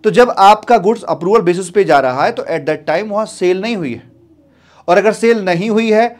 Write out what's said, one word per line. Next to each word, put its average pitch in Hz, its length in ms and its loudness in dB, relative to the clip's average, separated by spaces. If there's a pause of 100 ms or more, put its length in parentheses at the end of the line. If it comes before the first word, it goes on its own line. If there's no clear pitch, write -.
तो 214 60 2
जब 240 200 4
आपका 214 480 4
गुड्स 214 240 -2
अप्रूवल 170 380 -2
बेसिस 175 300 -2
पे 190 140 0
जा 156 160 4
रहा 131 240 -2
है 214 80 -2
तो 233 100 -10
at 160 220 -6
that 156 240 -6
time 180 200 -2
वहाँ 208 180 -4
सेल 185 340 -2
नहीं 226 160 -6
हुई 151 180 -8
है, - 160 -18 (800)
और 180 100 4
अगर 208 140 2
सेल 226 320 0
नहीं 185 260 -2
हुई 220 220 -2
है 226 160 2 (120)